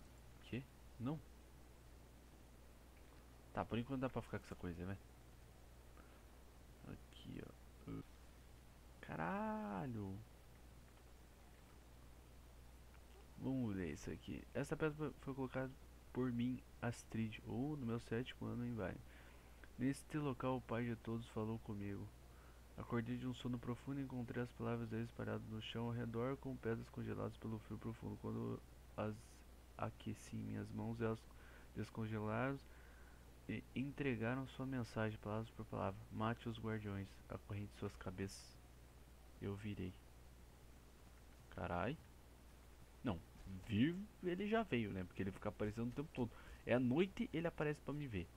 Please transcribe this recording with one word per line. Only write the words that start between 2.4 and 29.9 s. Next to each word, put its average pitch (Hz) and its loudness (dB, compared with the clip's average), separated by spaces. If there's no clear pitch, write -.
Tá, 98 4
por 110 4
enquanto 127 2
dá 131 4
pra 117 2
ficar - -2
com - -4
essa - -4
coisa, 87 0
né? 98 0
Aqui, - -8
ó. - -6
Caralho! 170 2
Vamos 120 4
ler 87 4
isso - -2
aqui. - -2
Essa 143 4
pedra 151 4
foi 135 -2
colocada 131 2
por 127 6
mim, 123 6
Astrid, 113 2
ou 127 4
no 139 0
meu 117 4
sétimo 117 2
ano 117 2
em 120 2
Vale. - 2
Neste 139 4
local, 131 6
o 120 2
pai 120 4
de 120 4
todos 117 0
falou 110 2
comigo. 101 0
Acordei 120 2
de 127 -2
um 127 2
sono 120 0
profundo 123 0
e - 2
encontrei 123 0
as 120 0
palavras 117 2
dele 110 2
espalhadas 110 0
no 110 -2
chão 117 0
ao 117 2
redor, 117 4
com 135 -2
pedras 117 2
congeladas 110 0
pelo 110 0
frio 107 -4
profundo. 107 -2
Quando 113 0
as 107 2
aqueci - -2